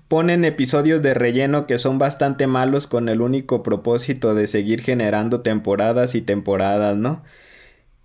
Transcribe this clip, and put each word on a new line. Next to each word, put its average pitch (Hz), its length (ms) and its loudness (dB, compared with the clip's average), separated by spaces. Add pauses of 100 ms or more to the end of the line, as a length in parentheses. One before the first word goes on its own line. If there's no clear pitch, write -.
ponen 170 380 2
episodios 151 560 2
de 139 120 2
relleno 131 540 0
que 127 100 0
son 135 220 -2
bastante 139 480 0
malos 131 400 0
con 117 200 -2
el 113 140 0
único 127 420 -2
propósito 117 720 0
de 104 120 2
seguir 110 340 -2
generando 113 600 0
temporadas 110 760 0
y 113 60 -2
temporadas, 101 760 0
¿no? 139 260 -4 (800)